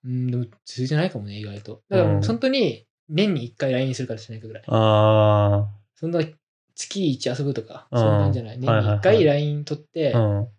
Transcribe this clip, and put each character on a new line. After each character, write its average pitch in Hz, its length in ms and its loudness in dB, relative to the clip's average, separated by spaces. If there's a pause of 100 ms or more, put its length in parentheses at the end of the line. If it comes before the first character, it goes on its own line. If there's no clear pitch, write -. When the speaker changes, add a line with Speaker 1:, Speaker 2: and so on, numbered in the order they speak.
Speaker 1:
う 127 40 -12
ん、 127 220 -4
で 123 60 -4
も 123 80 -2 (200)
続 123 200 -8
い 131 40 -6
て 151 80 0
な 165 80 2
い 190 60 -2
か 123 80 -12
も 104 80 -12
ね、 101 120 -12
意 107 40 -12
外 104 180 -12
と。 - 280 -18
だ 196 100 2
か 180 60 4
ら、 - 100 2
Speaker 2:
う - 40 2
ん。 - 40 0
Speaker 1:
本 226 160 0
当 262 100 0
に 247 360 0 (240)
年 185 260 0
に 120 100 -4
一 120 120 -14
回 135 160 -2
ラ 127 80 0
イ 135 100 -2
ン 123 40 -6
す 131 80 -8
る 123 60 -8
か 113 80 -8
し - 140 -18
な 110 80 -14
い - 20 -16
か 110 60 -20
ぐ 113 80 -16
ら - 60 -16
い。 - 60 -20
Speaker 2:
あ 107 1000 4
ー。 - 300 -20
Speaker 1:
そ 160 100 -6
ん - 20 -4
な 170 100 0 (540)
月 185 360 -4
一 127 180 -4
遊 127 160 -4
ぶ 139 80 -2
と 113 100 -6
か、 - 280 -20
Speaker 2:
う 131 60 -2
ん。 - 20 4
Speaker 1:
そ 110 80 4
ん 104 120 2
な 101 100 2
ん 101 40 0
じ 117 80 -2
ゃ - 20 -12
な 107 120 -14
い。 123 40 -14
Speaker 2:
は 123 40 -10
い 131 40 -2
は 117 60 2
い 110 40 4
は 107 60 2
い。 - 20 0
Speaker 1:
年 104 80 2
に 104 60 0
一 - 40 -4
回 202 220 4
ラ 143 120 4
イ 147 180 -2
ン 147 100 -6
取 151 140 -8
っ - 40 -20
て、 147 300 -4
Speaker 2:
う 120 60 2
ん。 104 300 0 (100)